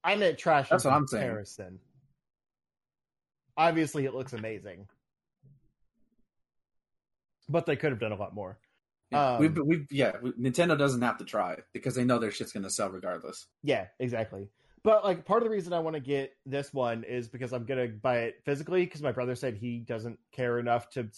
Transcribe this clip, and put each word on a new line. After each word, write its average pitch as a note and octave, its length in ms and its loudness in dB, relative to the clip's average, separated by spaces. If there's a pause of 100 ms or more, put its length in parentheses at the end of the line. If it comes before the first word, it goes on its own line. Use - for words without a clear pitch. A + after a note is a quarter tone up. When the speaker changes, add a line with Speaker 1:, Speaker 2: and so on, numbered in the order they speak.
Speaker 1:
I F#3+ 120 4
meant F#3 220 4
trash D3 320 4
Speaker 2:
That's D3+ 160 6
Speaker 1:
in C3+ 60 6
Speaker 2:
what C#3+ 60 8
I'm D3 100 4
saying. A2 160 -2
Speaker 1:
comparison. G2+ 560 -8 (1800)
Obviously, D#3 480 2
it C3 80 -4
looks B2+ 200 -6
amazing. G#2 560 -10 (2500)
But E3 180 0
they D3 100 2
could D3 160 0
have A2+ 80 -4
done A2 120 -4
a G#2 60 -4
lot F#2+ 180 -8
more. G2+ 240 -10 (520)
Speaker 2:
Yeah, C#3 240 2
Speaker 1:
Um, A2+ 40 0
Speaker 2:
we've, D#3 180 4
we've, D3+ 340 0
yeah, C3 300 4
we, B2 120 -4
Nintendo D3 440 2
doesn't C3+ 240 2
have A#2 160 2
to - 80 -12
try F2+ 320 -2 (160)
because A#2+ 220 -4
they B2 80 0
know B2 160 4
their A2 120 0
shit's - 200 -8
gonna F#2+ 180 -8
sell G2+ 200 -2
regardless. F2+ 580 -8 (160)
Speaker 1:
Yeah, A#2 240 0 (120)
exactly. A2 500 -4 (340)
But, G#3+ 200 6
like, - 220 0
part A3+ 160 4
of A3+ 80 0
the A3 40 0
reason F3 200 -2
I E3+ 60 0
wanna D#3+ 200 -2
get C3+ 460 -4
this C#3 280 -4
one A#2 300 0
is A#2+ 240 -6
because A#2+ 240 -8
I'm A#2+ 140 -4
gonna B2+ 220 0
buy A#2 320 0
it A#2 260 -4
physically, D#3+ 400 2
'cause D3+ 160 -12
my C#3 100 0
brother B2 240 -2
said A#2+ 220 -4
he A#2+ 220 -4
doesn't A#2 400 -6 (120)
care A#2+ 280 0
enough A#2+ 320 2
to A2+ 260 -4